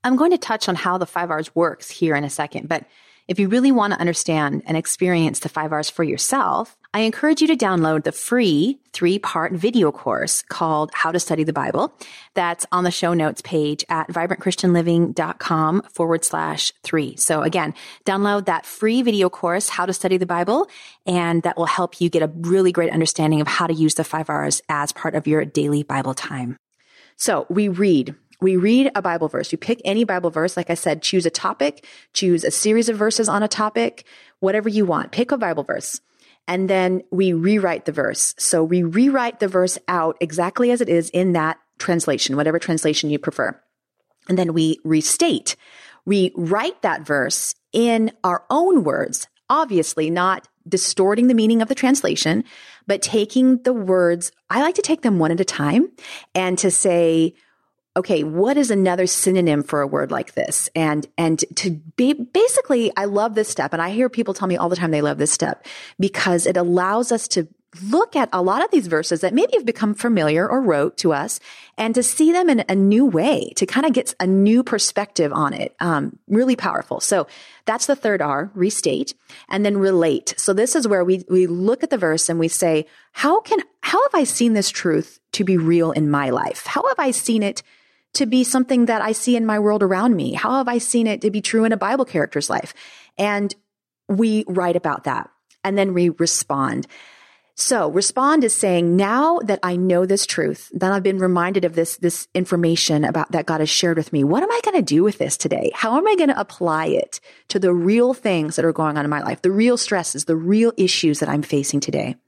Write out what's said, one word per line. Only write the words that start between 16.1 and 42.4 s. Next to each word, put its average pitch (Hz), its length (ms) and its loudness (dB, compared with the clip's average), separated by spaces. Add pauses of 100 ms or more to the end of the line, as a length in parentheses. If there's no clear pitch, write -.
slash 156 480 -4 (120)
three. 151 320 -4
So 156 260 -2
again, 160 320 -2 (320)
download 202 400 0
that 165 180 -2
free 233 380 -2
video 208 260 2
course, 180 420 -2
How 180 180 -4
to 190 60 -4
Study 185 240 0
the 180 100 -2
Bible, 180 420 0 (380)
and 170 340 0
that 170 160 -2
will 165 80 0
help - 340 -2
you 170 100 2
get 165 120 2
a 156 60 2
really 175 440 2
great 170 220 0
understanding 156 480 2
of 151 60 0
how - 180 -2
to 165 80 0
use 156 220 2
the 160 80 -2
five 156 260 -6
R's 147 400 -2
as 147 220 -2
part - 240 -6
of 151 100 -2
your 151 200 2
daily 147 360 0
Bible 135 320 -4
time. 127 440 -10 (580)
So - 340 -2
we 202 200 0
read. 170 440 2 (280)
We 190 160 2
read 240 380 4
a 202 60 -2
Bible 170 280 -2
verse. - 240 -4
You 160 40 -4
pick 240 280 -4
any 208 180 2
Bible 180 260 0
verse. 160 280 -2
Like 175 120 -6
I 170 40 0
said, 156 280 -2
choose 180 240 0
a 165 40 2
topic, - 560 -4 (280)
choose 175 300 0
a - 80 -2
series 226 380 2
of 220 80 -4
verses 214 320 0
on 202 140 0
a 214 40 0
topic, 214 580 -2 (360)
whatever 208 260 0
you 208 180 2
want. 165 280 -2
Pick 247 180 -2
a 285 60 0
Bible 170 260 -2
verse. - 380 -8 (440)
And 185 240 -2
then 185 320 0 (100)
we 185 200 2
rewrite 180 540 0
the - 80 -4
verse. - 440 -2
So - 240 0
we 170 220 2
rewrite 233 560 2
the 208 80 0
verse 185 300 0 (100)
out 165 320 -2
exactly 175 520 -2
as 247 100 0
it 226 80 0
is 170 220 2
in 180 200 2
that 160 280 0 (200)
translation, 151 560 -2
whatever 156 240 0